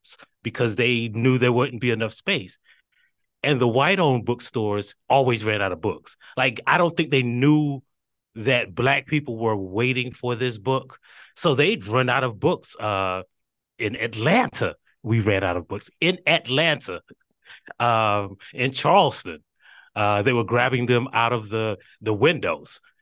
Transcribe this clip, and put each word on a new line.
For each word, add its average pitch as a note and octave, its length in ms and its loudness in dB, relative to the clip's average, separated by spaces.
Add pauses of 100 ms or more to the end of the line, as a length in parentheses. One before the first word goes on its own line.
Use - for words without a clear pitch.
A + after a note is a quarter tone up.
(420)
because A2+ 320 -2
they A#2 340 0
knew A#2+ 300 2
there B2 140 4
wouldn't B2 280 0
be A#2+ 120 0
enough A2 200 -4
space. A#2 460 -6 (880)
And C#3 160 2
the B2 80 4
white-owned C#3 560 2
bookstores G#2+ 720 -4 (120)
always B2 360 2
ran G#2+ 180 0
out G2 80 0
of E2 100 -8
books. - 360 -6 (200)
Like, B2+ 300 0
I C#3+ 120 2
don't E3+ 180 2
think D3+ 160 -2
they C3+ 100 2
knew C#3 600 2 (540)
that A2+ 380 -2
Black C3+ 320 0
people C#3+ 300 -4
were A2+ 200 0
waiting A#2+ 540 -2
for B2 240 -6
this A#2 240 -4
book. C3 400 -4 (380)
So D#3 180 2
they'd D3+ 320 0
run B2+ 220 2
out C3 160 2
of A2 160 -6
books, - 400 -2
uh, F#2+ 420 -2 (560)
in A2+ 160 -4
Atlanta. A#2 800 0 (300)
We A2+ 160 2
ran G2 240 2
out F2+ 120 0
of E2+ 120 -8
books G2+ 200 -10 (120)
in F3+ 260 0
Atlanta, D3 760 0 (760)
um, G#2 580 2 (160)
in C3 200 -2
Charleston. D3 720 2 (500)
Uh, G#2 280 2
they B2+ 100 2
were A#2 120 2
grabbing B2 420 0
them A#2+ 260 2
out A#2 200 2
of A2 160 -4
the, A2 300 -4 (220)
the G#2+ 140 -2
windows. G2+ 640 0 (220)